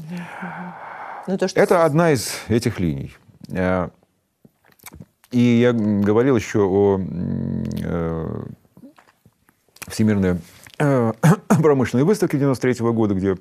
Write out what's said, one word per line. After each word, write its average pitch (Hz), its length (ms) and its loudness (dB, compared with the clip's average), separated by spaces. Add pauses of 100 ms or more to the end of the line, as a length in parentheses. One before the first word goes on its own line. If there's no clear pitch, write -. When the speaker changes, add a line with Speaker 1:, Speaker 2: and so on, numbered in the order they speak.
Speaker 1:
мгм. 175 720 -14 (540)
Ну, 185 100 -4
то, 185 100 0
что - 120 -2
Speaker 2:
Это 196 220 4
Speaker 1:
с- - 20 6
Speaker 2:
одна 160 280 4
из 120 200 -2 (160)
этих 113 320 0
линий. 69 340 -4 (360)
Э, 90 380 -2 (1400)
и 123 100 0
я, 120 300 4
м, 104 300 0
говорил 113 360 2
еще 104 320 0
о, 98 300 4
м, 90 680 -6 (180)
э, 82 600 -6 (1500)
Всемирной, 98 500 0 (400)
э, 131 340 2 (100)
<coughs> 185 400 4
промышленной 135 420 2
выставке 190 340 0
девяносто 135 240 0
третьего 117 300 0
года, 110 220 2
где 95 260 0